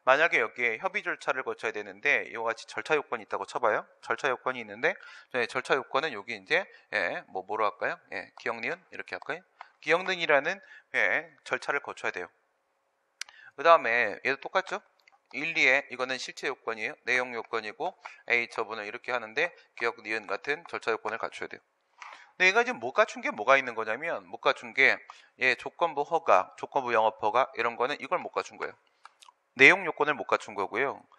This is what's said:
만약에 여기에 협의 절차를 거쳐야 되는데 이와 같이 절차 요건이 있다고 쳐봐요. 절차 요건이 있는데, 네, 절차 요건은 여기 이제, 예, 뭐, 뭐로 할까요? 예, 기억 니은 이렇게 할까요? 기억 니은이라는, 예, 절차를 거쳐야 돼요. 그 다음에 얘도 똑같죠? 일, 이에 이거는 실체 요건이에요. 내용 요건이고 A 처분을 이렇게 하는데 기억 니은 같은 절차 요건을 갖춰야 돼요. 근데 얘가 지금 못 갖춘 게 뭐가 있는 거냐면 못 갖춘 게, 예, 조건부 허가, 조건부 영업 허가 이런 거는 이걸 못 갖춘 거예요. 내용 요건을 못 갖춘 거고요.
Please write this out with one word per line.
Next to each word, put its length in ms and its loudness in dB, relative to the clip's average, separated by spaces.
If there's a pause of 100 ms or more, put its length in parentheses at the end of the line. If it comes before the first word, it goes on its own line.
만약에 340 4
여기에 400 -2
협의 240 -6
절차를 400 -4
거쳐야 300 -4
되는데 580 -2
이와 140 -6
같이 240 -6
절차 260 -4
요건이 300 -4
있다고 220 -6
쳐봐요. 380 0 (160)
절차 280 -2
요건이 320 -4
있는데, 340 -2 (380)
네, 140 0
절차 280 0
요건은 380 -2
여기 240 -8
이제, 280 0 (280)
예, 340 -2
뭐, 160 -10
뭐로 220 -2
할까요? 340 -2 (140)
예, 260 -8
기억 220 -6
니은 200 -6 (120)
이렇게 240 -10
할까요? 240 -8 (400)
기억 240 2
니은이라는, 560 0 (340)
예, 480 0
절차를 380 -4
거쳐야 320 -8
돼요. 160 -8 (1300)
그 80 -4
다음에 600 6
얘도 120 2
똑같죠? 440 -2 (520)
일, 260 -4
이에 320 6
이거는 280 -4
실체 280 -8
요건이에요. 480 -6 (120)
내용 280 2
요건이고 600 -6 (340)
A 200 2
처분을 360 -6
이렇게 240 -12
하는데 420 -4 (240)
기억 240 -4
니은 280 -6
같은 400 -6
절차 240 -4
요건을 260 -4
갖춰야 300 -8
돼요. 120 -16 (760)
근데 120 6
얘가 160 4
지금 160 -6
못 120 -6
갖춘 300 2
게 80 -4
뭐가 260 4
있는 180 0
거냐면 520 -6
못 140 -14
갖춘 340 0
게, 240 6 (400)
예, 160 4
조건부 480 -2
허가, 540 4
조건부 360 -2
영업 300 2
허가 320 2
이런 220 -2
거는 240 -2
이걸 180 -4
못 120 -10
갖춘 260 -6
거예요. 160 -8 (840)
내용 320 8
요건을 280 0
못 120 -10
갖춘 280 0
거고요. 460 -4 (180)